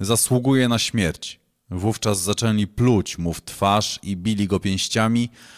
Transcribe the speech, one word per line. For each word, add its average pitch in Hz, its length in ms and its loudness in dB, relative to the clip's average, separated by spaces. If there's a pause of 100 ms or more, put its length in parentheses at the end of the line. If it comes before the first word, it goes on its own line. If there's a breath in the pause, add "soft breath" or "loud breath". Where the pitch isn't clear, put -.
"Zasługuje 123 680 2
na 117 100 2
śmierć". - 640 -2 (300)
Wówczas 98 520 -2
zaczęli 104 440 0
pluć 117 520 2
mu 85 160 -2
w - 100 -14
twarz 101 580 0
i 98 140 -4
bili 101 300 -2
go 92 140 0
pięściami, 113 720 0 (280 loud breath)